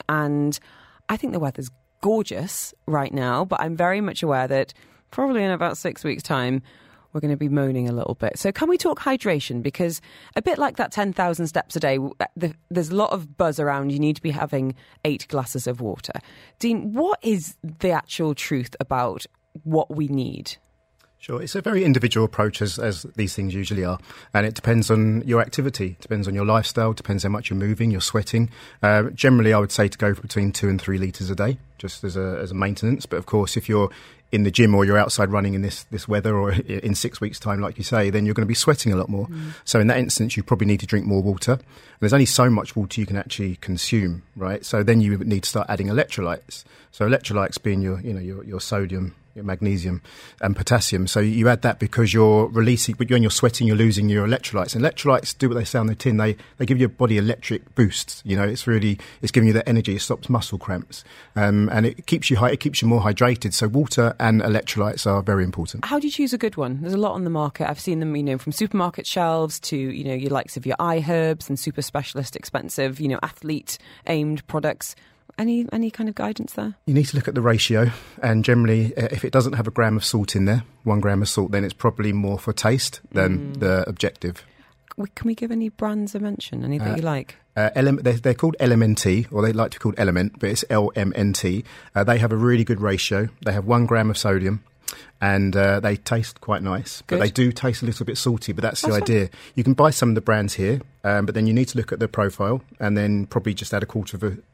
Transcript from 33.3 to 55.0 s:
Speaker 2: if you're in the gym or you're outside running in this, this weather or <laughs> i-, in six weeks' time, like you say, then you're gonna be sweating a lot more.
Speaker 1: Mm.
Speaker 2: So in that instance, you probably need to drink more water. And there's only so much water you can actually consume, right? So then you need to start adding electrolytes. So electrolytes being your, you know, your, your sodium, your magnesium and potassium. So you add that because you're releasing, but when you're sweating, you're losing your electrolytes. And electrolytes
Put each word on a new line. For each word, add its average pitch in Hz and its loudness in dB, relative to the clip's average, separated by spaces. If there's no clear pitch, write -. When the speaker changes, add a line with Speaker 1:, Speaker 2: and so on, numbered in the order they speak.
Speaker 2:
if - -4
you're 104 2
in 107 2
the 101 2
gym 107 6
or 98 6
you're 101 6
outside 104 2
running 101 0
in 98 -2
this, 98 -6
this - -10
weather 104 0
or 101 2
<laughs> - 0
i-, 90 0
in 101 -4
six - -6
weeks' 107 -6
time, 101 -4
like 95 -6
you 101 -8
say, 107 2
then 104 2
you're 107 0
gonna 110 2
be 113 0
sweating 127 2
a 92 2
lot 92 0
more. 104 -4
Speaker 1:
Mm. 156 -12
Speaker 2:
So - 2
in 107 6
that 120 4
instance, 113 -2
you 101 -2
probably 104 2
need 101 4
to 101 -8
drink 104 0
more 98 2
water. 98 0
And 131 -2
there's 107 4
only 139 6
so 123 4
much 107 2
water 104 -4
you 104 -2
can 98 -4
actually 98 -6
consume, 90 -2
right? 95 -6
So 107 0
then 113 6
you 101 2
need 101 0
to - -6
start - -2
adding 98 -2
electrolytes. 92 -4
So 104 -2
electrolytes 104 0
being 98 0
your, 95 -2
you 113 -6
know, 95 -6
your, 95 -10
your 95 -10
sodium, 92 -4
your 104 -14
magnesium 92 -2
and 98 0
potassium. 104 2
So 107 0
you 110 2
add 120 4
that 113 0
because 107 0
you're 110 6
releasing, 113 2
but 120 -2
when 123 4
you're 107 4
sweating, 120 2
you're 107 4
losing 104 4
your 104 2
electrolytes. 107 -2
And 117 0
electrolytes - 2